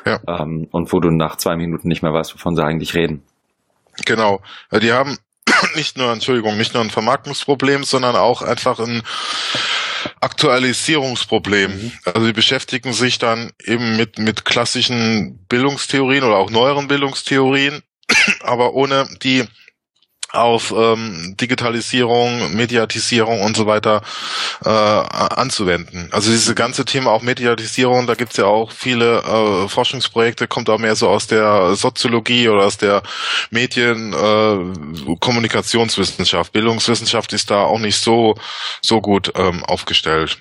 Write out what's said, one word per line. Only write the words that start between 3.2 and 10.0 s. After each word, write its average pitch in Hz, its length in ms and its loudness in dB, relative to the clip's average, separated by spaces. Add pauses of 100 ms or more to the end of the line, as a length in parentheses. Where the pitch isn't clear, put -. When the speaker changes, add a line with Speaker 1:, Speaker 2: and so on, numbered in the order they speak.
Speaker 1:
Genau. 104 360 0 (320)
Ja, 104 80 2
die 117 120 2
haben 131 240 0 (300)
<clears throat> - 300 2
nicht 151 200 -4
nur, 127 160 0
Entschuldigung, 110 440 0
nicht 113 180 -2
nur 123 80 2
ein 107 80 -2
Vermarktungsproblem, 139 920 0
sondern 127 320 0
auch 107 260 2
einfach 120 380 -2
ein 117 220 -4 (1400)